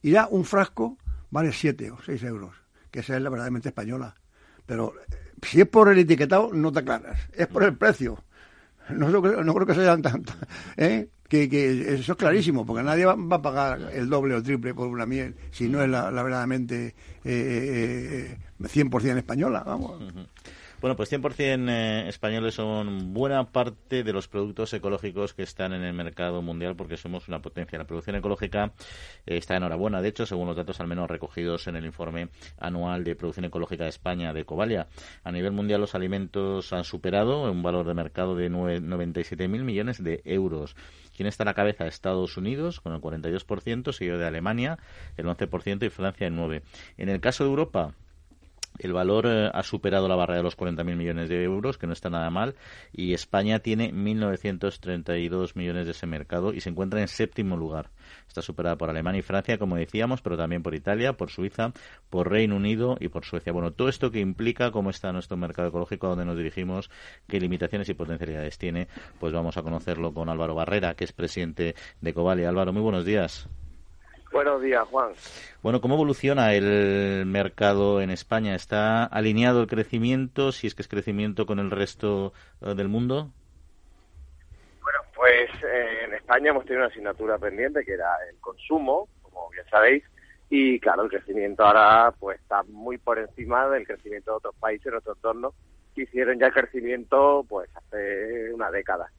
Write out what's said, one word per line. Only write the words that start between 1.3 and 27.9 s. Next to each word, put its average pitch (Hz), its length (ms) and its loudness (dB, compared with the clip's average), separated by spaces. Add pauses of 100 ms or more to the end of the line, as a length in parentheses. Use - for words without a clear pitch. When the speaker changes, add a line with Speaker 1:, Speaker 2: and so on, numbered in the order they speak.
Speaker 1:
vale 156 200 2
siete 117 380 -2
o 123 160 -16
seis 135 180 -6
euros, 101 320 -10 (360)
que 127 80 -8
esa 131 180 -4
es 131 40 -2
la 139 80 -2
verdaderamente 123 400 -4
española. 117 460 -8 (500)
Pero, 113 280 -2 (160)
eh, - 60 -6 (260)
si 156 200 6
es 202 60 10
por 214 220 10
el 196 80 10
etiquetado, 175 560 6
no 156 180 2
te 139 80 2
aclaras. 127 400 -2 (140)
Es 170 140 2
por 196 160 4
el 170 120 6
precio. 127 480 2 (680)
No, 147 200 2
yo 190 120 6
creo, 190 220 4
no 165 120 4
creo 185 120 4
que 175 60 4
sean 170 280 6
tantas, - 360 -2 (400)
¿eh? 208 320 2 (180)
Que, 147 220 4
que 139 460 2
eso 131 180 -2
es - 40 -2
clarísimo, 160 480 4
porque 113 180 -2
nadie 160 220 4
va, 190 100 8
va 180 220 0
a 147 40 0
pagar 135 500 -2
el 127 160 -2
doble 135 280 2
o 113 60 0
triple 123 320 -2
por 123 140 -4
una 120 180 -4
miel 127 300 -4 (160)
si 120 160 -2
no 143 140 2
es 135 80 4
la, 117 200 0
la 123 140 -2
verdaderamente, 127 640 -2
eh, 117 60 -12 (320)
eh, 123 1120 -2 (240)
eh, 104 80 -6
cien 143 200 4
por 120 120 2
cien 127 160 2
española, 147 480 0
vamos. - 360 -6
Speaker 2:
Ujú. 92 240 -14 (540)
Bueno, 131 160 0
pues 104 140 -4
cien 139 140 -2
por 143 100 -2
cien, 131 360 0
eh, 110 380 0
españoles 110 460 -4
son 104 580 -4
buena 131 400 0
parte 127 520 -2
de 107 100 -2
los 95 140 -4
productos 104 460 -4
ecológicos 101 600 -4
que - 80 -10
están 95 320 -6
en 92 80 -6
el 87 120 -6
mercado 87 500 -4
mundial 85 320 -6
porque 82 220 -10
somos 87 300 -10
una 82 140 -8
potencia. 82 380 -10
La 76 60 -10
producción 82 300 -8